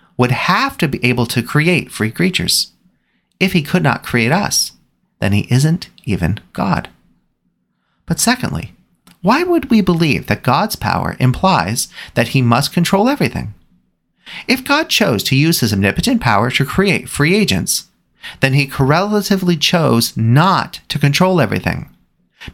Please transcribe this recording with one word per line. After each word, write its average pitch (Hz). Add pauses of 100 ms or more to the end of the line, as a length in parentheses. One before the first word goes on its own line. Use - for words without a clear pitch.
(160)
would 123
have 220
to 160
be -
able 120
to 117
create 151
free 110
creatures. - (680)
If 190
he 170
could 170
not 143
create 120
us, - (460)
then 101
he 104
isn't 151 (140)
even 87 (140)
God. - (1160)
But -
secondly, 151 (480)
why 247
would 339
we 220
believe 165
that -
God's 156
power 87
implies 127 (260)
that 120
he 135
must 120
control 196
everything? 143 (960)
If 262
God 311
chose 147
to 131
use 160
his 107
omnipotent 104
power 113
to 139
create 190
free 151
agents, - (520)
then 131
he 139
correlatively 185
chose 127
not 139
to -
control 170
everything, 101 (640)